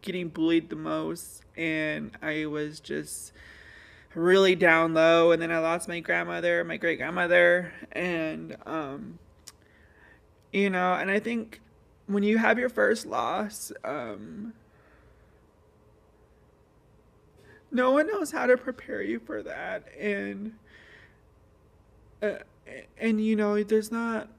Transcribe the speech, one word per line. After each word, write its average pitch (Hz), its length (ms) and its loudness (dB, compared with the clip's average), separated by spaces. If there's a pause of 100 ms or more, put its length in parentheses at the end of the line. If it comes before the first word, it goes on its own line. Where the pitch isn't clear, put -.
getting 180 280 -6
bullied 165 420 0
the 165 60 -8
most, 156 640 -8 (140)
and 156 560 -4 (100)
I 156 240 -4
was 151 320 -6
just - 540 -10 (800)
really 185 420 6
down 165 380 6
low. 165 380 6
And 165 100 2
then 165 100 -4
I 165 80 0
lost 165 280 -2
my 170 120 -6
grandmother, 170 640 -2
my 165 140 -8
great-grandmother, 175 960 2 (200)
and, 160 640 -6 (100)
um, 147 520 -8 (1300)
you 196 180 2
know, 180 240 2
and 170 160 -2
I 202 80 2
think 226 420 -6 (460)
when 202 160 0
you 214 160 4
have 220 200 6
your 247 100 0
first 220 380 2
loss, 202 640 -4 (140)
um, 208 680 -10 (3250)
no 254 200 2
one 302 160 4
knows 392 240 -4
how 311 160 -2
to 247 100 8
prepare - 460 -8
you 214 160 -4
for 214 240 -10
that. 185 420 -8 (140)
And, 202 560 -6 (1700)
uh, 208 140 -2 (640)
and, 220 260 0
you 220 120 2
know, 208 260 2
there's 214 280 0
not 226 380 -4 (100)